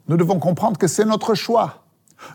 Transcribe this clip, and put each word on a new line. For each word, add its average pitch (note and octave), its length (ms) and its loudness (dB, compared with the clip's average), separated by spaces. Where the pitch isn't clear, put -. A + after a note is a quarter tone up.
nous D3+ 80 0
devons F3 240 2
comprendre F3+ 380 -2
que F#3 100 2
c'est G#3 160 0
notre G#3+ 320 0
choix. G#3+ 480 -2